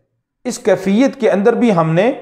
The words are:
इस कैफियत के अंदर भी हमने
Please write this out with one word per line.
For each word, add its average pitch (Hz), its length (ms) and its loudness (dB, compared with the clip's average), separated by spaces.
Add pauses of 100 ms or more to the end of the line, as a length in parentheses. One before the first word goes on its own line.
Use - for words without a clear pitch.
(460)
इस 247 140 -8
कैफियत 196 560 0
के 214 140 -2
अंदर 202 260 0
भी 226 160 0
हमने 165 360 0 (140)